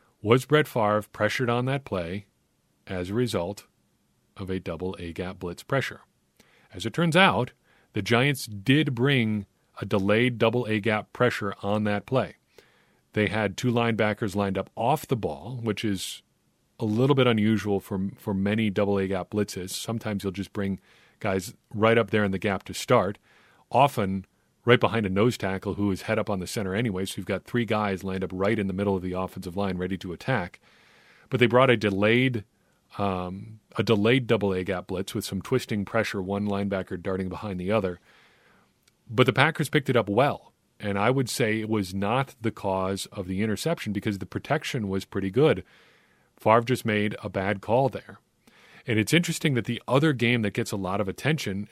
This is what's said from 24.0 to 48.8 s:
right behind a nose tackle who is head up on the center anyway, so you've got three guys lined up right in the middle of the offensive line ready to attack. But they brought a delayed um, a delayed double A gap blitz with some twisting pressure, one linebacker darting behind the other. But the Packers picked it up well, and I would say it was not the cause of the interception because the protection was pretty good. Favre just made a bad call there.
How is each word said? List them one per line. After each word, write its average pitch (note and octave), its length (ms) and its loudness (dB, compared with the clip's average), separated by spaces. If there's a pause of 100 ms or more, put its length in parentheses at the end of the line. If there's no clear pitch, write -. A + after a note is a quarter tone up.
right A#2+ 160 6
behind G#2+ 240 2
a F#2+ 40 0
nose G#2 280 2
tackle F#2+ 380 -4
who G2+ 160 0
is F2+ 100 -4
head A2 180 -2
up G#2+ 100 -2
on F#2+ 120 -2
the F2 40 -8
center F#2+ 300 -4
anyway, G2+ 300 -2
so - 100 -8
you've F#2+ 100 -10
got F#2+ 200 -4
three A#2+ 180 0
guys G2+ 400 -2
lined F#2+ 180 -4
up F2+ 120 -4
right G2+ 260 0
in G2 80 -2
the F#2+ 60 -4
middle G2 240 0
of F2 40 -6
the F2+ 120 -6
offensive F#2 420 -6
line F#2+ 220 -2
ready F#2 200 -4
to F2+ 140 -10
attack. F2+ 480 -4 (680)
But B2+ 100 0
they B2 80 6
brought B2 220 6
a A#2+ 80 6
delayed G#2+ 640 2 (540)
um, G2 640 -6 (160)
a A2+ 80 0
delayed A2+ 440 2
double G2+ 260 2
A F#2 100 -2
gap F2+ 240 -6
blitz G2 260 -6
with G#2+ 120 -4
some F#2+ 160 -6
twisting A2+ 440 -4
pressure, G#2+ 360 -2
one G2+ 260 -4
linebacker G2 540 -4
darting F#2+ 280 -4
behind F2+ 300 -8
the F2+ 120 -4
other. F#2+ 280 0 (1120)
But A#2+ 160 4
the B2+ 80 0
Packers D3+ 360 2
picked C#3+ 200 0
it B2 60 2
up G#2 140 2
well, A#2 440 0 (260)
and G2+ 200 -4
I G#2+ 100 2
would C3 200 0
say A2 300 0
it G#2+ 100 -6
was G2+ 240 0
not G#2+ 480 -2
the A2 100 -2
cause F#2+ 600 -2
of F#2+ 160 -8
the F#2 140 -2
interception A2 520 -2
because G2+ 260 -2
the G2 60 -8
protection A#2+ 640 -4
was F#2+ 160 -4
pretty G2 260 -4
good. A2+ 320 4 (720)
Favre A2+ 240 6
just A#2+ 240 0
made G#2+ 380 0
a G#2 60 -6
bad G2 320 -2
call B2 280 2
there. - 300 -12 (680)